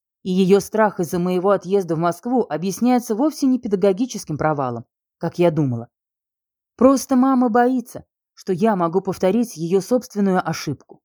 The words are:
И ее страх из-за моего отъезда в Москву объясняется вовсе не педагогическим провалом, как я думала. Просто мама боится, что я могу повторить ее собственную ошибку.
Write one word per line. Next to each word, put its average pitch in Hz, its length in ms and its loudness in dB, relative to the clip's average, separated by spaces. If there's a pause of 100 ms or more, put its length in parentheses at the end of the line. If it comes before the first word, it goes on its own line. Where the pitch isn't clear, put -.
(220)
И 190 80 -6
ее 190 300 4
страх 214 380 0
из-за 180 200 -4
моего 180 320 0
отъезда 185 440 0
в 156 40 -2
Москву 190 500 -2
объясняется 226 680 -2
вовсе 285 300 -2
не 254 140 2
педагогическим 196 800 -2
провалом, 139 480 -2 (320)
как 170 200 -8
я 175 120 4
думала. 131 380 -4 (880)
Просто 269 380 4
мама 254 360 2
боится, 247 560 -2 (260)
что - 220 -6
я 202 220 0
могу 175 260 0
повторить 190 560 -2
ее 170 240 0
собственную 196 600 0
ошибку. - 640 -8